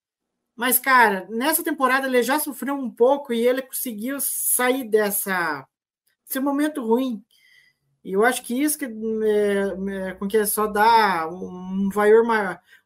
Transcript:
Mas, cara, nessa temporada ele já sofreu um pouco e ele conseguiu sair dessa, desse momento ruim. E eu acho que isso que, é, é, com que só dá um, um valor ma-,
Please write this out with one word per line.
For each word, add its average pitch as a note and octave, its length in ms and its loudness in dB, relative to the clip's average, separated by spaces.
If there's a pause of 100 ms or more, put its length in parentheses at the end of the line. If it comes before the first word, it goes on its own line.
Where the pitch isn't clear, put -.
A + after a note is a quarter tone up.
(580)
Mas, A#3+ 220 0
cara, G#3+ 500 4
nessa C#4+ 320 -2
temporada C4 460 0
ele B3 160 2
já C4+ 160 0
sofreu C#4+ 360 -6
um C4+ 140 -6
pouco A#3+ 440 2
e A#3 120 2
ele C4 160 2
conseguiu B3+ 600 -8
sair B3+ 640 -2
dessa, G3 840 -2 (580)
desse - 140 -6
momento C#4+ 420 -2
ruim. A#3 400 0 (800)
E F#3 120 -10
eu G3 100 2
acho B3 180 0
que B3 200 -4
isso D4+ 160 -2
que, C#4+ 80 -8
é, G3+ 1200 -2
é, F#3 40 -8
com G3 160 -6
que G#3+ 160 2
só G#3+ 200 -2
dá G#3 640 4
um, F#3 600 -6
um - 20 -2
valor G#3 340 6
ma-, G#3+ 380 -2 (240)